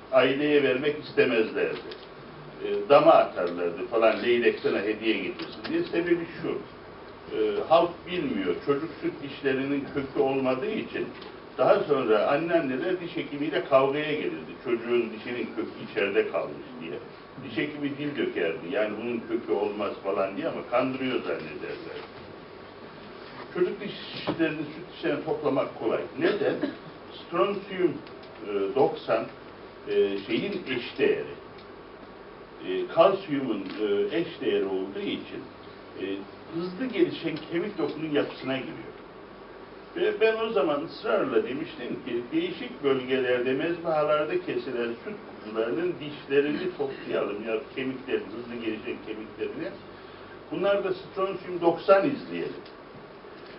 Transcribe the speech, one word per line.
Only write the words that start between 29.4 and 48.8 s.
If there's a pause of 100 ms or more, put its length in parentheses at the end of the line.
e,
şeyin
eş
değeri. (1300)
E,
kalsiyumun, (160)
e,
eş
değeri
olduğu
için, (580)
e, (500)
hızlı
gelişen (160)
kemik
dokunun
yapısına
giriyor. (1040)
Ve
ben (100)
o
zaman
ısrarla
demiştim (180)
ki, (100)
değişik
bölgelerde,
mezbahalarda
kesilen (120)
süt (280)
kutularının
dişlerini
toplayalım,
ya (220)
kemiklerini,
hızlı
gelişen (100)